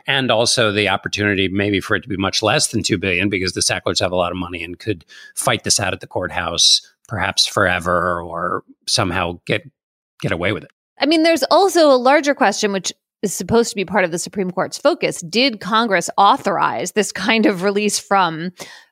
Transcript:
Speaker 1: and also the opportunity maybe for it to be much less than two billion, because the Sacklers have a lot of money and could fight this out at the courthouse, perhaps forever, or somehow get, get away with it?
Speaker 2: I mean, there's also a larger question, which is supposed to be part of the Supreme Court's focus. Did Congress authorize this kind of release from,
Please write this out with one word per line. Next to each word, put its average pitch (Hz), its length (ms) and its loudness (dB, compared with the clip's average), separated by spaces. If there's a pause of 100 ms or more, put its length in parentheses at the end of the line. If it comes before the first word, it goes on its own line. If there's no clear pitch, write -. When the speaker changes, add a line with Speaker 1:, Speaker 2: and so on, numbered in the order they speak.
Speaker 1:
and 135 240 0
also 113 400 2
the 101 180 2
opportunity 98 600 0
maybe 98 320 0
for 104 160 -2
it 87 60 -4
to 123 60 -18
be 92 100 -6
much 95 240 -2
less 117 260 2
than 110 140 -2
two 104 160 0
billion, 92 320 0
because 92 240 -4
the 104 80 -2
Sacklers 98 360 -2
have 92 140 -2
a 90 40 0
lot 87 140 0
of 90 60 -6
money 87 260 -8
and 87 160 -12
could 98 260 -6 (300)
fight 117 300 -2
this - 160 -2
out 95 140 -4
at 90 60 -10
the - 60 -20
courthouse, 85 760 0 (260)
perhaps 95 380 -2
forever, 90 720 0
or 87 420 -6 (240)
somehow 87 600 -2
get, - 220 -4 (520)
get 117 100 -4
away 90 220 -2
with 87 100 -6
it? - 80 -20 (300)
Speaker 2:
I 277 60 2
mean, 320 160 4
there's 330 220 2
also 330 460 4
a 262 60 6
larger 269 380 4
question, 208 380 0
which 190 200 -4 (300)
is 196 120 -2
supposed 226 360 0
to - 60 -10
be 190 80 -2
part 185 200 0
of 165 60 0
the 170 80 -4
Supreme 185 320 -6
Court's - 280 -4
focus. 202 440 0
Did 214 380 0
Congress 202 580 0
authorize 165 720 2
this 202 200 0
kind 220 340 2
of 185 160 0
release 202 380 0
from, 175 520 0 (400)